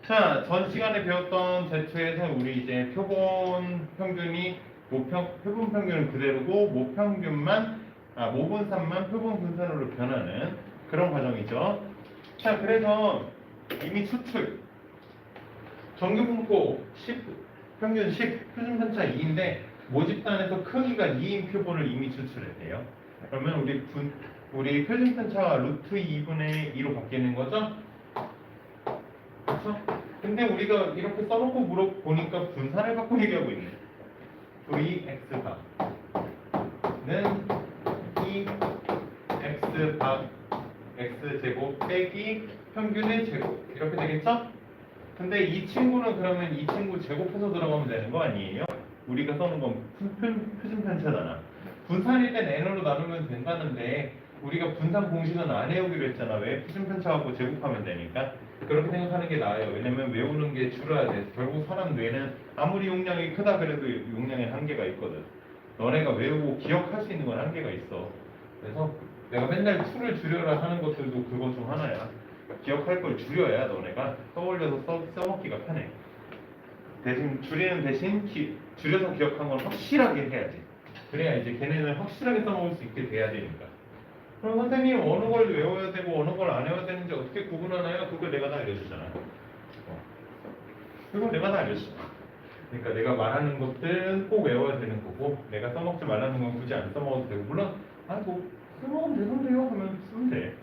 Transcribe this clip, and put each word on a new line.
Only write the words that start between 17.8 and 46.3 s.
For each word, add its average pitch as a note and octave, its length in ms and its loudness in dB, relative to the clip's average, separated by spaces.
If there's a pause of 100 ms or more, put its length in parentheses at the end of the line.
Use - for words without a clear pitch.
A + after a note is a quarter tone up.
평균 G#3+ 300 4
십, - 440 -2
표준 A#3+ 240 -2
편차 G#3+ 240 2
이인데 D#3 640 0 (240)
모집단에서 F#3+ 760 2
크기가 B3 440 2
이인 F#3 440 0
표본을 E3+ 400 0
이미 C3 200 -2
추출했대요. B2+ 680 -8 (480)
그러면 D3 300 0
우리 C3+ 280 0
분-, C#3+ 260 -4 (400)
우리 C#3+ 320 2
표준 B3 300 4
편차가 G3 440 4
루트 D3+ 380 -2
이분의 D3+ 800 0
이로 C#3 180 0
바뀌는 B2 420 0
거죠? G#3+ 360 0 (1700)
그쵸? G3+ 320 -2 (440)
근데 G#3+ 220 2
우리가 G3+ 440 4
이렇게 G#3 360 -2
써놓고 B3+ 380 4
물어보니까 F3 880 2
분산을 F#3+ 480 0
갖고 A3+ 240 2
얘기하고 F3 280 4
있네. - 180 -4 (1000)
브이 D3+ 400 2
엑스 - 340 -6
바는 - 1800 -2 (1040)
이 G3 180 -2 (960)
엑스 D3+ 560 0
바 C3+ 240 2 (760)
X제곱 B2+ 920 -2
빼기 G3+ 600 0 (260)
평균의 G#3+ 520 2
제곱. - 460 -2
이렇게 D#3 220 0
되겠죠? D#3+ 520 2 (720)
근데 F#3 260 2
이 - 220 2
친구는 B3 520 4
그러면 F3 360 2